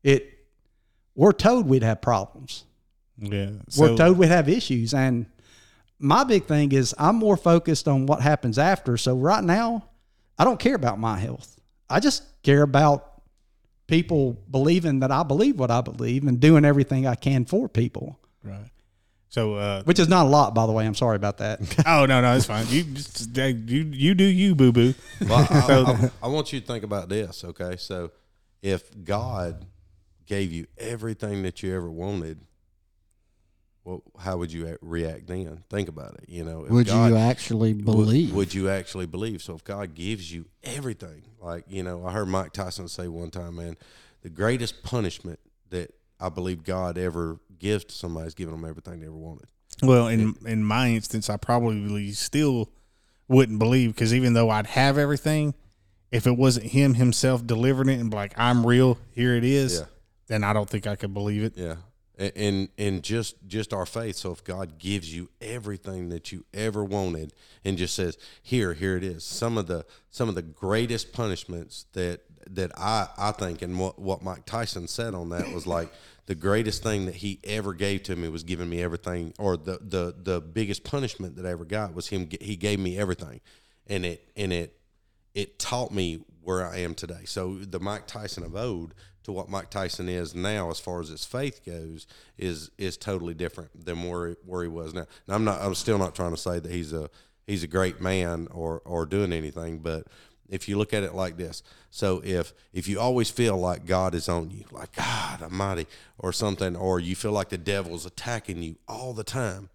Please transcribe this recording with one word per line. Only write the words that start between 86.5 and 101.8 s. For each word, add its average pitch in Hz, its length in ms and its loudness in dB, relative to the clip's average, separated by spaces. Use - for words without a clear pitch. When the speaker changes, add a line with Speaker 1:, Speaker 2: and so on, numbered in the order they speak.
Speaker 3:
I 90 120 -10
am 85 160 -6
today. 87 300 -14
So 92 300 -8
the 95 240 -12
Mike 101 280 -8
Tyson 104 360 -12
of 82 140 -12
old 92 360 -8
to - 80 -12
what 92 180 -10
Mike 98 200 -10
Tyson 90 400 -8
is 87 260 -8
now, 92 340 -6
as 82 120 -10
far 87 180 -10
as 80 100 -12
his 78 140 -14
faith 135 420 -10
goes, 80 420 -14
is, 85 400 -8
is 95 200 -8
totally 85 360 -8
different 82 520 -12
than 85 180 -8
where, 87 320 -8
where 90 180 -6
he 85 60 -6
was 82 240 -12
now. 85 120 -10
Now, 98 80 -4
I'm 110 100 0
not, 98 160 -2
I'm 98 140 -4
still 107 220 0
not 90 180 -2
trying 87 160 -4
to 82 60 -6
say 87 220 -6
that 82 120 -12
he's 82 200 -8
a, 78 180 -8
he's 95 180 -6
a 82 40 -10
great 90 340 -2
man 87 500 -2
or, 82 320 -8
or 82 220 -4
doing 95 260 -2
anything, 82 480 -8
but 80 280 -8
if 95 200 -10
you 101 80 -2
look 104 160 -2
at 104 100 -2
it 85 100 -8
like 90 220 -6
this, 85 260 -12